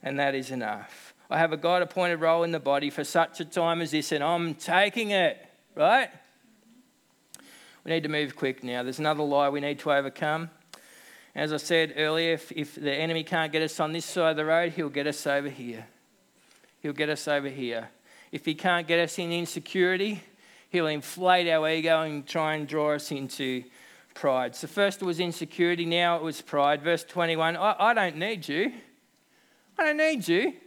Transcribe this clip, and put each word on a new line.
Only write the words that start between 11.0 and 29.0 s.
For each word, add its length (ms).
As 180
I 60
said 380
earlier, 380
if, 180
if 220
the 180
enemy 300
can't 300
get 100
us 180
on 120
this 120
side 260
of 60
the 80
road, 280
he'll 160
get 180
us 200
over 220
here. 380
He'll 120
get 160
us 200
over 200
here. 420
If 120
he 100
can't 320
get 120
us 200
in 140
insecurity, 920
he'll 180
inflate 640
our 200
ego 340
and 240
try 280
and 120
draw 280
us 160
into 540
pride. 440
So 100
first 340
it 40
was 160
insecurity, 680
now 300
it 60
was 200
pride. 400
Verse 220
twenty-one, 520
"I, 220
I 160
don't 220
need 320
you. 240